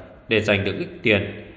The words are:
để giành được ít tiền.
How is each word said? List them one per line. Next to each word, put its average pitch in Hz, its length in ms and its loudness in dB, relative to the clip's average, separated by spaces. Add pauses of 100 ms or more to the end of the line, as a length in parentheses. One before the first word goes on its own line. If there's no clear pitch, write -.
(280)
để 110 120 4
giành 98 240 2
được 98 140 -2
ít 87 100 -6 (140)
tiền. 104 420 0 (120)